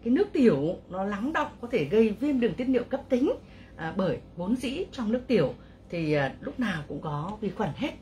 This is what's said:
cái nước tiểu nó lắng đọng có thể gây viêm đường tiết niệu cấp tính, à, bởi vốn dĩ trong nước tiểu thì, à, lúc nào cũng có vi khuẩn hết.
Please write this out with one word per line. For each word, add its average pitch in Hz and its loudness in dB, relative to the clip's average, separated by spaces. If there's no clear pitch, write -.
cái 233 2
nước 392 2
tiểu 180 6
nó 190 -4
lắng 208 -4
đọng 311 0
có 240 -10
thể 170 2
gây 214 4
viêm 269 0
đường 208 2
tiết 254 -2
niệu 247 2
cấp 269 -4
tính, 269 2
à, 165 -8
bởi 165 0
vốn 190 0
dĩ 277 -4
trong 220 -2
nước 247 0
tiểu 160 4
thì, 160 0
à, 139 2
lúc 254 -10
nào 180 -2
cũng 143 -8
có 160 -6
vi 202 -2
khuẩn 190 -4
hết. 277 -4